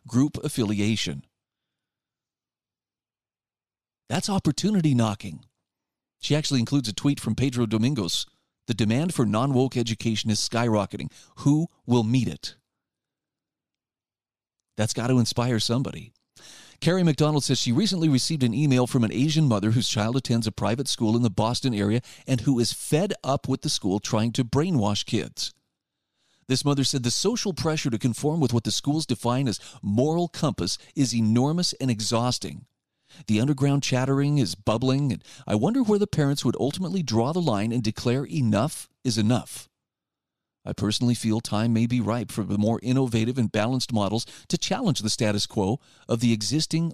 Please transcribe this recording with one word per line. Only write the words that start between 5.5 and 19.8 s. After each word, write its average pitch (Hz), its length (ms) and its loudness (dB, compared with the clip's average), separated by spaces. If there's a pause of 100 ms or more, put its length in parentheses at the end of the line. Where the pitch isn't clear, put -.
She - 140 0
actually 143 260 0
includes 123 280 0
a 101 60 -6
tweet 143 260 0
from 110 140 -2
Pedro 123 320 0
Domingos. 110 580 0 (420)
"The 120 60 -4
demand 120 400 0
for 123 140 0
non-woke 127 500 2
education 113 540 -2
is 101 100 0
skyrocketing. 110 720 -2 (240)
Who 151 300 2 (180)
will 120 180 4
meet 113 260 2
it?" - 260 -10 (2250)
That's 107 160 0
got 117 140 -4
to 127 100 4
inspire 120 420 0
somebody. - 540 -4 (640)
Carrie 180 220 2
McDonald 151 420 2
says 127 140 2
she 123 140 0
recently 175 360 0
received 135 340 0
an 117 120 2
email 127 320 2
from 117 180 2
an 101 80 -2
Asian 151 340 2
mother 110 260 2
whose 117 140 2